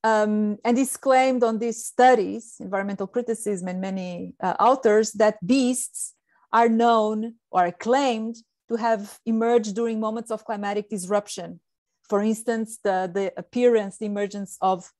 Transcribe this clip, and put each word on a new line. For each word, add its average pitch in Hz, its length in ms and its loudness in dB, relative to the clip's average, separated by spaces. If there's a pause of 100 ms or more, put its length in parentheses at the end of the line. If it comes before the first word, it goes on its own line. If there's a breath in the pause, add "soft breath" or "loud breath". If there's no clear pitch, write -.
Um, 214 600 2
and 240 140 2
it's 269 180 0
claimed 262 460 4
on 226 160 0
these 233 260 -4
studies, 226 720 2
environmental 196 460 -4
criticism 208 640 -4
and 185 120 -6
many, 185 600 -8
uh, 180 180 -2
authors, 220 540 4
that 214 320 0
beasts 247 720 -2 (360)
are 233 180 4
known 226 680 2 (160)
or 180 160 2
are 175 40 -4
claimed 233 680 -2 (300)
to 233 100 -4
have 220 500 -2
emerged 226 480 2
during 226 240 -2
moments 220 320 -6
of 214 120 -8
climatic 208 460 -6
disruption. 185 680 -6 (500)
For 202 120 2
instance, 220 600 -4
the, 185 280 0
the 190 260 -4
appearance, 226 600 0
the 220 80 -8
emergence 202 560 -6
of 185 380 -2